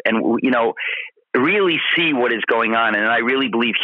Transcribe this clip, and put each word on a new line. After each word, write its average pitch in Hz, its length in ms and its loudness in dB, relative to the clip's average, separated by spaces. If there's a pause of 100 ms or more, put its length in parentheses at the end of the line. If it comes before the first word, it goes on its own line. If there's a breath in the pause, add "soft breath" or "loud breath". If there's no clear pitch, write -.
and, 113 380 0
you 127 100 2
know, 117 220 0 (600 loud breath)
really 170 440 2 (180)
see 165 160 0
what 120 200 0
is 107 140 -2
going 113 300 2
on. 113 180 2
And 107 120 0
I 117 120 2
really 127 300 0
believe 117 360 0